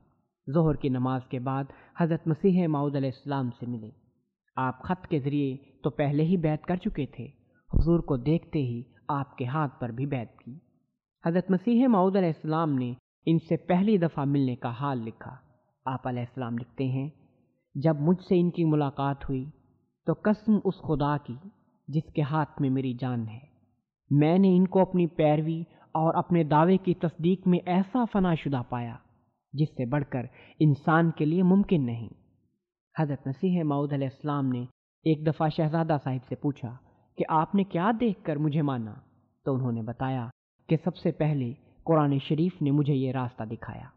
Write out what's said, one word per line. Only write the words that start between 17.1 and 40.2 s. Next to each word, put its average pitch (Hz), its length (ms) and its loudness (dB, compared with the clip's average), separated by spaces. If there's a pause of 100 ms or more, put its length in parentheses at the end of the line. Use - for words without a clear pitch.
"जब 151 260 2
मुझसे 180 380 2
इनकी 175 260 2
मुलाकात 139 640 0
हुई 131 160 -4 (640)
तो 165 60 2 (120)
कसम 208 400 2
उस 190 140 -2
खुदा 147 400 0
की 127 180 -12 (500)
जिसके 151 360 -2
हाथ 147 380 -2
में 139 80 2
मेरी 131 240 -2
जान 123 340 -4
है, 110 140 -14 (720)
मैंने 175 440 6
इनको 185 260 4
अपनी 180 240 2 (120)
पैरवी 160 480 2 (300)
और 160 200 2
अपने 170 300 2
दावे 160 320 4
की 185 180 0
तस्दीक 180 520 -2
में 180 120 4
ऐसा 190 460 0
फनाशुदा 160 560 0 (100)
पाया 120 280 -8 (540)
जिससे 135 320 -2
बढ़कर 131 440 -4 (320)
इंसान 160 560 4
के 156 80 0
लिए 170 180 2
मुमकिन 185 400 4
नहीं।" 117 260 -6 (840)
हज़रत 143 320 -4
मसीह 175 380 0
मऊद 143 280 0
अलैहिस्सलाम 139 540 -4
ने 123 200 -4 (380)
एक 156 180 0
दफ़ा 156 260 0
शहजादा 160 480 0
साहिब 127 240 -4
से - 140 -8
पूछा 127 420 -6 (400)
कि 170 60 -2 (100)
"आपने 165 320 2
क्या 190 320 -2
देखकर 196 400 -2
मुझे 151 240 0
माना?" 123 400 -4 (440)
तो 143 80 0
उन्होंने 123 300 -2
बताया 123 460 -6 (400)